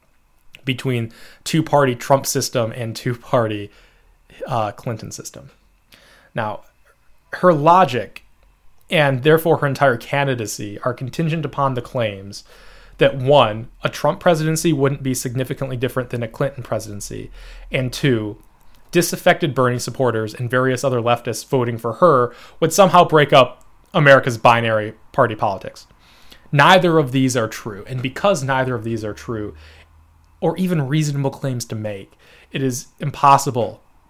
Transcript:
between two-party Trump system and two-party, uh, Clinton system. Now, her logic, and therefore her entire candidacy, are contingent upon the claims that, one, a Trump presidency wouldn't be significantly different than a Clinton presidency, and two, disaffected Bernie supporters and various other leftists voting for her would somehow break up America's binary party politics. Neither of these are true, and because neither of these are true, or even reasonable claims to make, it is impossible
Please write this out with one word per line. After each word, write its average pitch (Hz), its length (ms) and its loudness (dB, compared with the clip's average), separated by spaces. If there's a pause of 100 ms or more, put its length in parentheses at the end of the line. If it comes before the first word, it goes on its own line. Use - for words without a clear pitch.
(640)
between 123 480 -4 (320)
two-party 147 500 2
Trump - 320 0
system 120 460 -2
and 117 220 -8
two-party, 110 760 -4 (760)
uh, 110 260 -4
Clinton - 380 -10
system. - 400 -18 (840)
Now, 107 280 -6 (720)
her 180 180 4
logic, 147 720 2 (640)
and 135 320 0
therefore 160 360 2
her 147 80 -2
entire 135 300 2
candidacy, 117 840 -6
are 123 140 -4
contingent 151 500 -4
upon 139 300 -4
the 120 80 -4
claims 101 640 -8 (540)
that, 139 180 4
one, 123 520 2 (140)
a 151 60 -2
Trump 151 320 -4
presidency 160 520 0
wouldn't 139 300 0
be 131 120 -2
significantly 131 600 -6
different 123 340 -4
than 120 120 -6
a 113 60 -6
Clinton 135 340 -6
presidency, 107 680 -8 (400)
and 127 220 -4
two, 110 480 -2 (500)
disaffected 175 640 0
Bernie 123 240 0
supporters 113 560 -4
and 123 140 -8
various 127 360 0
other 127 160 0
leftists 117 460 -2
voting 117 300 -2
for 113 180 -6
her 131 380 4 (280)
would 156 120 0
somehow 180 320 6
break 147 280 4
up 131 320 4 (280)
America's 135 460 6
binary 113 560 2 (180)
party 113 220 0
politics. - 520 -6 (640)
Neither 165 460 6
of 139 120 2
these 131 260 0
are 113 120 0
true, 101 400 -12
and 127 120 -8
because 135 440 0
neither 131 320 -2
of 107 80 -10
these 113 200 -4
are 107 100 -8
true, 104 420 -8 (840)
or 165 160 -2
even 175 300 -2
reasonable 143 440 -2
claims 131 340 -6
to - 100 -10
make, 104 380 -10 (400)
it 143 100 -6
is 131 240 -4 (140)
impossible 131 800 2 (280)